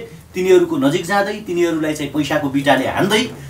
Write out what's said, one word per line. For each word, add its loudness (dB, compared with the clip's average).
तिनीहरूको 4
नजिक 0
जाँदै, 0
तिनीहरूलाई -2
चाहिँ -6
पैसाको -2
बिटाले 2
हान्दै, 0